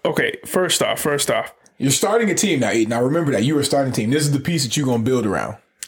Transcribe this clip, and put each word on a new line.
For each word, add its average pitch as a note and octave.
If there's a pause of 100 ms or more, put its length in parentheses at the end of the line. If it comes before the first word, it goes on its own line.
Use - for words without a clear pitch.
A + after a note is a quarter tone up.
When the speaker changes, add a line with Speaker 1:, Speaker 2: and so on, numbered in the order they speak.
Speaker 1:
okay, D#3
first F3
off, A2
first C#3+
off. A2 (240)
Speaker 2:
You're C3+
starting G#3+
a E3
team E3+
now, G#2
Eden. A2
Now A#2
remember D3
that. G#2
You D3
were C#3+
starting C#3
a -
team. A2+
This D3
is C#3+
the C#3
piece E3
that A#2
you're D3
gonna A#2+
build B2
around. D2 (300)